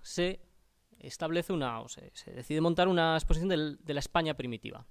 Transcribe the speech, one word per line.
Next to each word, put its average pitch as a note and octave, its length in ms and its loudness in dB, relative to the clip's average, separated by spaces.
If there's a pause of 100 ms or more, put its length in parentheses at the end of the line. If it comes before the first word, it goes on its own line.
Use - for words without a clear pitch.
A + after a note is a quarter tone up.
se F3+ 380 -4 (600)
establece E3 540 -4
una, B2 280 -2
o - 60 -14
se, - 260 -16
se - 180 -16
decide D3 300 -2
montar E3+ 260 6
una E3 280 4
exposición E3 340 4
del, D3+ 340 0
de D3 100 -6
la C#3+ 60 -2
España D#3 360 0
primitiva A#2+ 560 -8